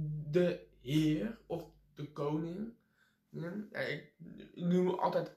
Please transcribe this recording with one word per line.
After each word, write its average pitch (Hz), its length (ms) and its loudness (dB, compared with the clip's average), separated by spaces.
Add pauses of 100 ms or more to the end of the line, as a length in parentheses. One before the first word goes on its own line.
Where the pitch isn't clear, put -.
(300)
de 175 380 2 (120)
heer 156 680 2
of 165 240 -6 (240)
de 143 180 -10
koning. 165 600 -4 (540)
Ja, 175 520 -8
ik, 135 340 -6 (380)
ik - 120 -6
noem 180 220 6
hem 180 120 2
altijd 170 380 0